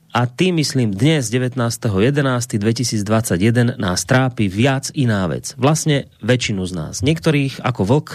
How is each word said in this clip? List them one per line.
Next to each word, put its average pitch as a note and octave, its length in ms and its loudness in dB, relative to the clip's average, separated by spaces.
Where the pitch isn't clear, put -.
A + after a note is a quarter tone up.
a A#2+ 160 2
tým F3 320 0
myslím B2+ 320 0
dnes, B2 400 0
devätnásteho B2 640 -2
jedenásteho B2 640 0
dvetisícdvadsaťjeden, A2+ 1200 0
nás F2+ 240 -2
trápi B2 480 0
viac C3 400 0
iná A2+ 320 0
vec. C2+ 320 -6
Vlastne C#3+ 640 0
väčšinu G#2+ 480 0
z F#2 80 -8
nás. D2+ 240 -8
Niektorých D3 640 0
ako G#2 240 -2
vlk, D3 260 2